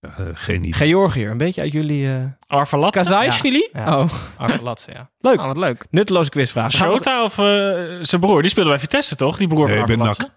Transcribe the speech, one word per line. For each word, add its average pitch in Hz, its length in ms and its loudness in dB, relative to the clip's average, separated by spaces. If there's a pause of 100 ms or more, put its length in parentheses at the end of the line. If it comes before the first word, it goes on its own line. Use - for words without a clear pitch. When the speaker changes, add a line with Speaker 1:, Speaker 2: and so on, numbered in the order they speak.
Speaker 1:
Ja, 80 160 -18
eh, 95 160 -6
geen - 320 -4
idee. 85 80 -4
Speaker 2:
Georgiër, 151 580 2
een 113 80 -4
beetje 170 220 -2
uit 151 120 -4
jullie, 147 340 -2
eh, 135 80 -2 (320)
Speaker 3:
Kazajsvili? 143 440 2
Speaker 4:
Kazajsvili? 247 800 2
Speaker 2:
Ja. - 260 -2
Speaker 4:
Oh. 151 120 2 (260)
Speaker 2:
Arveladze, 120 560 -4
ja. - 260 -20
Leuk. 247 220 2
Speaker 4:
Oh, - 60 -4
wat 135 100 -4
leuk. 151 340 -2
Speaker 2:
Nutteloze 175 400 2
quizvraag. 127 460 0
Gaan 180 120 2
we 196 60 2
Speaker 3:
Shota 254 300 0
of, 208 140 -4
eh, 196 640 0
zijn 175 180 2
broer? 180 220 4
Die 175 80 2
speelde 185 180 2
bij 143 100 2
Vitesse, 151 380 -2
toch? 143 200 0
Die 196 120 0
broer 156 200 4
Speaker 1:
Nee, 104 80 2
Speaker 3:
van 107 100 0
Speaker 1:
bij 117 100 2
Speaker 3:
Arveladze. 113 260 0
Speaker 1:
nak. 269 140 -8